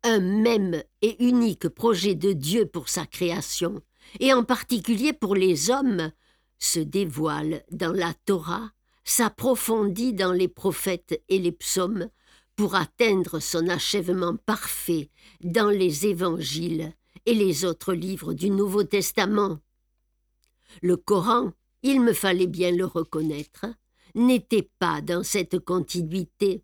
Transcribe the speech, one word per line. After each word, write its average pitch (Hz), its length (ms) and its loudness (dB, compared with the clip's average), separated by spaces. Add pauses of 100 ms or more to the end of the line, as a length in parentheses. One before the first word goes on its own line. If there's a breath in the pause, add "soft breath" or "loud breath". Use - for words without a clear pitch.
Un 226 180 4
même 196 600 2 (200)
et 220 200 0
unique 233 460 2
projet 196 460 0
de 180 180 0
Dieu 170 340 0
pour - 220 -10
sa 165 180 -4
création, 175 760 -4 (380 loud breath)
et 269 120 4
en 247 120 4
particulier 233 680 0
pour 196 220 -2
les 185 360 2
hommes, 220 400 2 (480)
se - 220 -2
dévoile 151 880 -2
dans 170 220 -4
la 170 220 -2
Torah, 190 560 -4 (340)
s'approfondit 226 1080 0
dans 185 200 0
les 180 160 2
prophètes - 800 -4
et 190 100 4
les 175 140 0
psaumes, 185 560 -2 (480 soft breath)
pour 196 180 0
atteindre 185 680 0
son 170 280 -2
achèvement 175 680 -2
parfait - 720 -4 (320 soft breath)
dans 208 280 2
les 185 360 2
évangiles 165 840 -2 (340 soft breath)
et 233 80 4
les 190 300 2
autres 180 300 -2
livres 170 400 -6
du 175 160 -2
Nouveau 202 340 2
Testament. 196 720 0 (1200 soft breath)
Le 175 140 2
Coran, 208 560 0 (300)
il 269 180 4
me 233 120 4
fallait 185 340 2
bien 180 240 0
le 175 140 0
reconnaître, 160 840 -6 (480 soft breath)
n'était 233 640 2
pas 160 220 0
dans 175 220 -2
cette 180 360 -2
continuité. 180 1040 -4